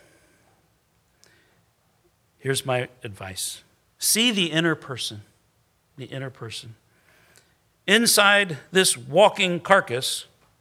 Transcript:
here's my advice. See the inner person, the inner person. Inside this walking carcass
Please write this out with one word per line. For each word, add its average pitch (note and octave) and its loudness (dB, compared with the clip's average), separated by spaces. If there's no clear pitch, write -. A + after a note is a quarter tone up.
here's C3+ -4
my B2+ -2
advice. G2 -12
See A#3 2
the G3 0
inner D#3+ 0
person, A#2 -10
the B2+ -14
inner C3+ -12
person. A2+ -16
Inside G3+ 4
this F3+ 2
walking F3 2
carcass - 0